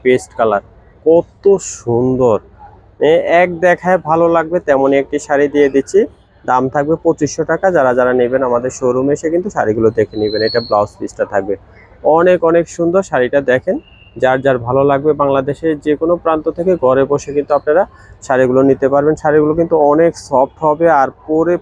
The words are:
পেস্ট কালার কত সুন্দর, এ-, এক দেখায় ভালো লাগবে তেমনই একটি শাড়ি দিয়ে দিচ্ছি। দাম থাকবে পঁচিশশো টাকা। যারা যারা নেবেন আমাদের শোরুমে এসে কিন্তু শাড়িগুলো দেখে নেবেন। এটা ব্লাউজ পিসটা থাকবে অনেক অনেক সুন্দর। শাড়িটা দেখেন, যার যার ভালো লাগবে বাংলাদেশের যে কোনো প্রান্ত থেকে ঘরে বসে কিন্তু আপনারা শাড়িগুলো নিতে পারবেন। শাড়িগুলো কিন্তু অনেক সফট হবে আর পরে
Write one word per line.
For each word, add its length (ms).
পেস্ট 340
কালার 260
কত 380
সুন্দর, 580
এ-, 120
এক 80
দেখায় 340
ভালো 160
লাগবে 220
তেমনই 340
একটি 180
শাড়ি 360
দিয়ে 140
দিচ্ছি। 320
দাম 240
থাকবে 340
পঁচিশশো 480
টাকা। 140
যারা 220
যারা 140
নেবেন 360
আমাদের 300
শোরুমে 340
এসে 200
কিন্তু 220
শাড়িগুলো 420
দেখে 240
নেবেন। 280
এটা 180
ব্লাউজ 320
পিসটা 240
থাকবে 200
অনেক 220
অনেক 160
সুন্দর। 320
শাড়িটা 300
দেখেন, 240
যার 200
যার 160
ভালো 140
লাগবে 220
বাংলাদেশের 600
যে 160
কোনো 120
প্রান্ত 220
থেকে 140
ঘরে 280
বসে 260
কিন্তু 220
আপনারা 240
শাড়িগুলো 440
নিতে 240
পারবেন। 280
শাড়িগুলো 380
কিন্তু 160
অনেক 200
সফট 340
হবে 260
আর 80
পরে 340